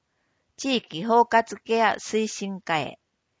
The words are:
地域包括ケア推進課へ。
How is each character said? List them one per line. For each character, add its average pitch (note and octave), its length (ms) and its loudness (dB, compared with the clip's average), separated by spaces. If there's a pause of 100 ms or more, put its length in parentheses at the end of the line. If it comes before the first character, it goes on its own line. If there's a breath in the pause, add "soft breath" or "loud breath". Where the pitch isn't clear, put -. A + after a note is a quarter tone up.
(560)
地 C4+ 200 0
域 E3+ 280 -6
包 A#3 180 4
括 A3+ 420 0
ケ A3+ 180 0
ア G#3+ 120 4
推 A3 340 -4
進 G3 320 -8
課 D#3+ 180 -2
へ。 - 220 -8 (400)